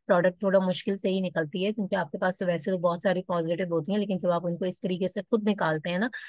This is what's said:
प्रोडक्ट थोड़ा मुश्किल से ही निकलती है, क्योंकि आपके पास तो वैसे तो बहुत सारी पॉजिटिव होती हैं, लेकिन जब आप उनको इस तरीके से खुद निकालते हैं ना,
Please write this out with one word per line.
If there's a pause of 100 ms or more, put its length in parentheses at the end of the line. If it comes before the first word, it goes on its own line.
प्रोडक्ट
थोड़ा
मुश्किल
से
ही
निकलती
है,
क्योंकि
आपके
पास
तो
वैसे
तो
बहुत
सारी
पॉजिटिव
होती
हैं,
लेकिन
जब
आप
उनको
इस
तरीके
से
खुद
निकालते
हैं
ना, (200)